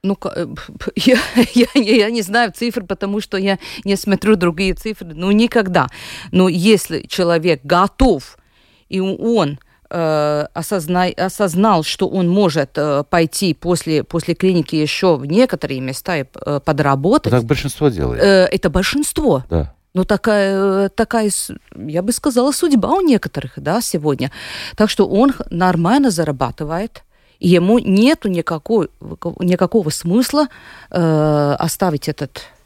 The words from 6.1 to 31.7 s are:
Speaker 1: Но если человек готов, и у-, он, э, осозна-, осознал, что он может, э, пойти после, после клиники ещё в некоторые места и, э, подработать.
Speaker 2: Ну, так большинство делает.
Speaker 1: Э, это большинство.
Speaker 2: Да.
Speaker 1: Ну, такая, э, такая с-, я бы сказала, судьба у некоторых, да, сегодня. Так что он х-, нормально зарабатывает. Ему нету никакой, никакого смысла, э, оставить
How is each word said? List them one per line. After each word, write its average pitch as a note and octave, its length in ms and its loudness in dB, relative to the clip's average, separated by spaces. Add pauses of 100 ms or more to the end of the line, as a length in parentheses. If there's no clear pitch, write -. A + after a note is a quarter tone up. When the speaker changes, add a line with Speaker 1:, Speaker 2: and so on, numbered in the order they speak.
Speaker 1:
Но F#3 180 4
если F3 580 2
человек E3+ 560 0
готов, F3+ 760 0 (520)
и F#3+ 100 -4
у-, F#3+ 380 -2
он, D3 220 -2 (300)
э, D3+ 640 -2
осозна-, F3+ 640 -2
осознал, F#3 680 0
что - 240 -4
он F3 220 0
может, E3 480 0
э, D3 320 0
пойти E3+ 460 0
после, D#3+ 480 -2
после - 320 -4
клиники F3 400 0
ещё D#3 400 2
в C3 100 -8
некоторые D3+ 560 0
места C3 380 -6
и, C3+ 60 -6 (200)
э, C#3+ 180 -2
подработать. C#3+ 680 2
Speaker 2:
Ну, B2 60 4
так A#2 80 -4
большинство C#3+ 420 0
делает. E2 320 -2
Speaker 1:
Э, F#3+ 300 6
это F#3+ 180 -2
большинство. F#3+ 800 0
Speaker 2:
Да. D#2+ 240 -2 (220)
Speaker 1:
Ну, F#3 100 0
такая, G3 800 0
э, G3 40 -2
такая A3 420 -2
с-, - 200 -8 (240)
я D#3 280 -6
бы G#3+ 80 -2
сказала, B3+ 400 0
судьба C#4 420 2
у G4 80 2
некоторых, G3+ 560 0
да, D#3 240 -2
сегодня. C#3+ 500 -4 (440)
Так G#3+ 160 2
что - 160 2
он B3+ 260 4
х-, - 160 -8
нормально F#3 640 2
зарабатывает. D#3 920 -4 (360)
Ему F#3 400 4
нету A3 500 2
никакой, E3+ 600 -2 (500)
никакого F3 500 2
смысла, B3 580 0 (420)
э, D3+ 720 2
оставить E3 500 -2